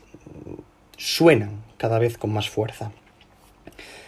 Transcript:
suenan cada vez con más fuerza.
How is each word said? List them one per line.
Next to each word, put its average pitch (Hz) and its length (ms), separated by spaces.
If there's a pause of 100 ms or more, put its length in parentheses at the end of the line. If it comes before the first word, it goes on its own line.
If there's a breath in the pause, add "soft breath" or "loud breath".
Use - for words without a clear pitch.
(960)
suenan 107 680 (140)
cada 113 220
vez 117 180
con 104 160
más 104 160
fuerza. 110 420 (1160 loud breath)